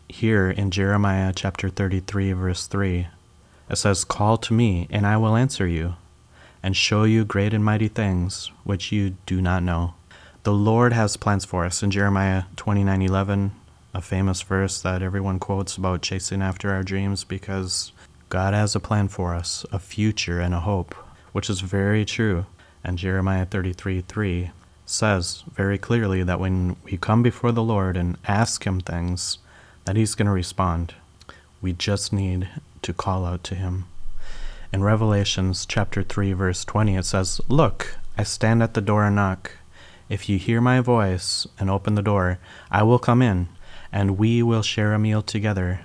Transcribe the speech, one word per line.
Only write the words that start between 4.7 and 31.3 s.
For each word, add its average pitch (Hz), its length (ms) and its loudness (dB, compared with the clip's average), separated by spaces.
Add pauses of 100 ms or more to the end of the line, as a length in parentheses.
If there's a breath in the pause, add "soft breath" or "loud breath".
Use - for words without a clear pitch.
and 101 160 2
I 107 100 4
will 110 200 4
answer 120 300 0
you, 85 280 -2 (680 loud breath)
and 95 140 0
show 107 280 2
you 110 200 4
great 104 300 0
and 107 100 2
mighty 107 240 2
things 95 640 -2 (140)
which - 280 -4
you 98 320 0
do 92 160 -2
not 90 220 2
know." 87 320 0 (480 loud breath)
The 104 100 0
Lord 110 400 4
has 110 240 0
plans 101 300 0
for 87 180 -2
us. 87 180 -4
In 101 80 2
Jeremiah 98 520 2 (140)
twenty-nine 98 440 0
eleven, 98 520 0 (420)
a 95 80 -6
famous 95 400 -2
verse 95 400 -2
that 92 180 -2
everyone 95 380 -2
quotes 98 400 -4
about 92 240 -2
chasing 98 400 -4
after 95 320 -2
our 95 80 -2
dreams, 98 420 -4
because 95 680 -6 (360 loud breath)
God 95 240 0
has 104 220 2
a 101 60 0
plan 104 280 0
for 87 260 -4
us, - 380 -6
a 98 60 -4
future 104 640 -2
and 87 120 0
a 87 80 0
hope, 92 340 -2 (380 loud breath)
which 104 160 -4
is 95 120 -4
very 101 440 0
true. 101 400 0 (400 loud breath)
And 90 140 -4
Jeremiah 92 480 0
thirty-three 92 560 -4
three 90 480 -2 (360)
says 98 580 -2 (100)
very 98 240 0
clearly 98 460 0
that 90 160 0
when 92 340 0 (100)
we - 120 -6
come 113 260 2
before 120 300 2
the 117 100 0
Lord 98 340 0
and 87 200 0 (100)
ask 104 400 0
him 95 140 0
things, 87 580 -4 (460 loud breath)
that 98 100 -2
he's 110 220 0
gonna 101 160 2
respond. 87 640 -2 (680 loud breath)